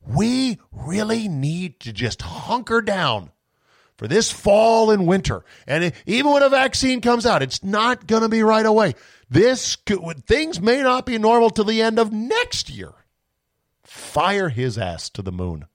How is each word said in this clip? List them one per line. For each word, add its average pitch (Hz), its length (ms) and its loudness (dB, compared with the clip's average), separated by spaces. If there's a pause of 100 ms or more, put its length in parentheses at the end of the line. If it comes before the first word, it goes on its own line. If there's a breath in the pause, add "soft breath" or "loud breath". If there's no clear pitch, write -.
We 233 540 -2 (120)
really 214 560 -4
need 160 540 -6
to 113 120 -14
just 107 280 -6
hunker 226 600 -4
down 165 500 -2 (680)
for 107 100 -10
this 196 240 0
fall 220 600 4
and 196 160 2
winter. 170 360 0 (220 soft breath)
And 156 200 -2
e-, 175 60 -2 (140 loud breath)
even 262 260 0
when 285 120 6
a 277 60 6
vaccine 262 520 2
comes 240 240 0
out, 196 160 2
it's 135 220 -6
not 214 440 -2
gonna 226 220 2
be 220 140 2
right 220 220 4
away. 214 300 2 (340 soft breath)
This 220 460 2
could, 165 500 -6
things 311 360 0
may 240 200 2
not 254 240 0
be 240 120 -4
normal 226 320 4
till 214 160 0
the 220 160 0
end 220 180 2
of 220 140 2
next 440 560 -4
year. 98 240 -14 (920)
Fire 185 680 -2
his 123 280 -4
ass 90 340 -6
to - 100 -14
the 92 100 -8
moon. 90 440 -6